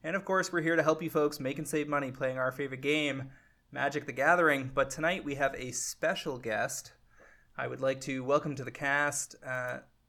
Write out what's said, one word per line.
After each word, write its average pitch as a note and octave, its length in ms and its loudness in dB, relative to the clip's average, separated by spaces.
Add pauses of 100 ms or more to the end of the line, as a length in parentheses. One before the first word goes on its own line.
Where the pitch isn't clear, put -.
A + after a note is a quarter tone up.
And D#3+ 100 -4
of F#3+ 100 -2
course, F#3 280 2
we're E3+ 100 2
here E3 140 4
to D#3 60 6
help D#3 200 4
you D#3+ 80 -2
folks D3 300 2
make C#3+ 180 -4
and D3+ 80 -6
save D3+ 220 -2
money C#3+ 240 -2
playing C3 260 -2
our C3 140 0
favorite C3 280 -6
game, C#3 500 0 (400)
Magic: C#3+ 360 -2
The C#3 60 -6
Gathering. C#3 600 4
But C3+ 160 2
tonight E3 360 -2
we C#3+ 100 -2
have C3+ 220 2
a B2 160 -6
special D#3+ 680 -2
guest. A2+ 540 -4 (680)
I B2+ 80 -4
would B2+ 160 -6
like C3+ 200 0
to C3 220 -4
welcome D3 300 2
to B2+ 100 -6
the A#2 60 -8
cast, C#3+ 640 0 (100)
uh, B2+ 340 -4 (300)